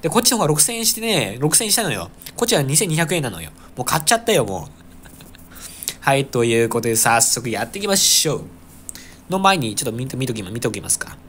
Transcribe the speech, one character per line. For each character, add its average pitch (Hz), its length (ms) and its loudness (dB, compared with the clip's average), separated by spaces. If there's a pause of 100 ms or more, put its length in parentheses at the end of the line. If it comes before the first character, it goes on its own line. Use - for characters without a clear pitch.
で、 165 80 0
こ 190 100 2
っ - 40 0
ち - 80 4
の 247 60 2
方 208 40 2
が 156 60 2
六 151 120 2
千 233 180 2
円 226 100 -2
し - 60 0
て 220 80 -6
ね、 135 380 0
六 151 160 0
千 233 100 4
円 202 60 0
し - 40 2
た 233 80 0
の 160 80 0
よ。 92 180 -4 (260)
こ 240 100 0
っ - 20 -4
ち 233 80 2
は 147 80 4
二 135 120 -2
千 190 140 2
二 156 60 0
百 165 180 2
円 170 80 0
な 127 80 -4
の 85 120 -10
よ。 78 100 -14 (240)
も - 80 -6
う - 20 -4
買 160 140 0
っ 156 40 -6
ち - 100 2
ゃ - 20 6
っ 226 80 -2
た 220 100 2
よ、 147 100 6
も 95 220 -4
う。 - 40 -18 (600)
<laughs> - 720 -12
は 139 140 4
い、 139 100 2
と 123 180 0
い 117 200 4
う 113 40 2
こ 113 140 0
と 113 60 -2
で、 113 80 2
早 117 260 4
速 120 280 0
や 107 160 -2
っ - 20 -14
て - 100 -10
い 202 60 -6
き 208 40 -2
ま 196 80 4
し - 320 4
ょ 139 100 0
う。 - 60 -8 (840)
の 185 80 -2
前 190 220 4
に、 110 160 -4
ち - 80 -4
ょ - 20 -4
っ - 0 -
と 113 60 -2
見 123 160 -6
と、 131 100 -8
見 131 80 -2
と 123 80 -4
き 107 80 -6
ま、 92 80 -10
見 113 100 -6
と 120 120 0
き 104 100 -8
ま 87 80 -14
す - 80 0
か。 - 180 -10 (140)